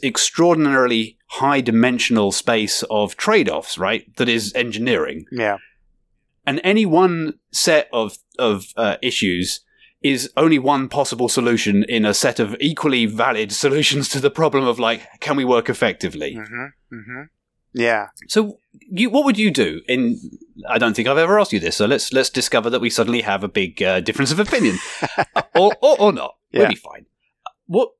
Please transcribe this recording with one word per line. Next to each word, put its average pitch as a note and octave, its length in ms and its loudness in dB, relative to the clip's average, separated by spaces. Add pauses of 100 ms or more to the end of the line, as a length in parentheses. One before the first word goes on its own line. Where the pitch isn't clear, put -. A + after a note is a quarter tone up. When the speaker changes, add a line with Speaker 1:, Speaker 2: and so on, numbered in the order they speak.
Speaker 1:
extraordinarily C3+ 1160 2 (100)
high-dimensional A#2+ 1040 2
space A2 580 -2
of G#2 260 -2
trade-offs, G#2 640 0
right? G2 380 -2
That A#2+ 120 0
is A2+ 280 -2
engineering. G#2+ 720 -2
Speaker 2:
Yeah. A2 280 -2 (880)
Speaker 1:
And C#3+ 180 -2
any G#3 220 4
one E3 480 2 (180)
set - 400 2
of, A2 260 -4 (200)
of, G#2+ 280 0 (100)
uh, G#2+ 260 0
issues F#2 580 -2 (420)
is C#3 340 -2
only D#3+ 220 4
one C3+ 300 0
possible B2 400 -2
solution A2 600 2
in A2+ 160 0
a G#2 100 2
set - 260 0
of G#2+ 200 -2
equally C#3 460 0
valid A2 460 -2
<laughs> - 120 -2
solutions C#3 440 0
to C#3 120 -4
the C#3 100 2
problem C#3 340 0
of, A#2+ 160 0
like, A2+ 260 -2 (140)
can D3 160 -2
we C3+ 80 0
work A#2+ 240 2
effectively? F#2 680 -4
Speaker 2:
Mm-hmm. A2+ 300 -12 (320)
Mm-hmm. A#2+ 260 -16 (520)
Yeah. A#2 340 0 (200)
Speaker 1:
So G#3 300 -6 (140)
you, G3+ 360 -4
what C#4 160 2
would A3+ 140 2
you G#3+ 120 2
do E2+ 380 -2
in, B2 300 0 (500)
I A2 100 0
don't A2 160 2
think A#2 140 -2
I've C#3 80 2
ever F3 240 4
asked F#3+ 120 0
you G2+ 80 0
this, E2+ 160 -4
so G#2 100 2
let's, B2 260 0
let's C3 160 2
discover A#2 420 -2
that B2+ 100 0
we A#2 100 0
suddenly A#2 320 0
have G2 220 -2
a G2 40 -6
big, F#2+ 340 -4
uh, F#2 180 2
difference C3 320 -2
of E3 80 0
opinion. G3+ 380 0 (220)
Speaker 2:
<laughs> - 180 -4 (180)
Speaker 1:
Uh, - 60 2 (120)
or, F#3 180 6 (100)
or, F#3 180 4
or G#3 120 4
not. C#2 240 -8 (160)
We'll - 120 4
Speaker 2:
Yeah. G#2+ 60 4
Speaker 1:
be G2+ 60 -2
fine. - 300 -20 (600)
What G#3+ 340 0